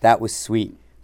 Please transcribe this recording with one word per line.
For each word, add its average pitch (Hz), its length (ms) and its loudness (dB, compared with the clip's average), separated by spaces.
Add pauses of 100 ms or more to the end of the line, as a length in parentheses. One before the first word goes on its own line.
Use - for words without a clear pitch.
That 113 200 4
was 110 140 -6
sweet. - 420 -4 (280)